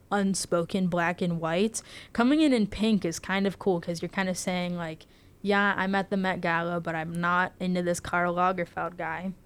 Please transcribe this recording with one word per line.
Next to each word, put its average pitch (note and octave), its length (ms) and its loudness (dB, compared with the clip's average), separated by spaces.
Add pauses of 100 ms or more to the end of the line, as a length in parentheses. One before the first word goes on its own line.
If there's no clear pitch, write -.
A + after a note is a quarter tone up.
(120)
unspoken F#3+ 760 0
black F3 340 0
and E3+ 200 0
white, F3 420 0 (300)
coming C4 280 4
in D4+ 120 6
in A3 160 4
pink G#3+ 360 2
is E3 140 -4
kind G3 300 -2
of F3+ 100 -4
cool F3 220 0
'cause E3+ 200 -6
you're F#3 80 -6
kinda F#3+ 260 -2
saying, F3+ 420 -4
like, E3 300 -8 (360)
"Yeah, G3+ 340 4
I'm F#3+ 200 0
at F#3+ 140 0
the G3+ 60 0
Met F#3 240 0
Gala, E3+ 400 0
but E3 140 -4
I'm E3 180 -4
not F3 460 2
into F3+ 240 0
this F3 160 0
Karl F3 360 0
Lagerfeld F3 640 -2
guy." E3+ 360 -6 (140)